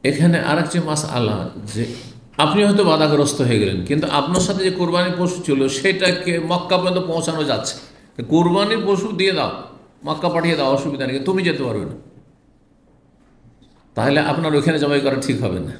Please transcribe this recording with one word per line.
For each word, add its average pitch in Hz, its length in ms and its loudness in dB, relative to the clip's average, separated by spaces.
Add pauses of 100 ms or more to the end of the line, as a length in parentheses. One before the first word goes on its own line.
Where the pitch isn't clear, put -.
এখানে 165 300 4
আর 151 200 0
একটি 170 200 0
মাসআলা, 127 680 -2 (240)
যে 113 120 -2 (520)
আপনি 156 260 4
হয়তো 202 200 4
বাধাগ্রস্ত 151 580 2
হয়ে 120 180 2
গেলেন, 95 260 0
কিন্তু 143 260 0
আপনার 147 300 0
সাথে 190 220 -2
যে 185 80 2
কোরবানির 175 460 0
পশু 180 260 -2
ছিল 135 240 2
সেটাকে 180 720 0
মক্কা 175 380 0
পর্যন্ত 180 300 0
পৌঁছানো 160 360 -2
যাচ্ছে, 131 320 -4 (480)
কোরবানির 175 600 2
পশু 202 320 0
দিয়ে 190 140 2
দাও, 151 200 -2 (540)
মক্কা 156 240 -2
পাঠিয়ে 170 260 0
দাও, 139 180 2
অসুবিধা 139 340 -2
নেই, 131 120 -4
তুমি 185 240 0
যেতে 151 200 0
পারবে 107 220 -4
না। - 60 -10 (2000)
তাহলে 139 240 2
আপনার 151 360 0
ওইখানে 151 240 2
জবাই 143 200 2
করা 135 220 0
ঠিক 120 220 -2
হবে 92 160 -2
না। - 200 -8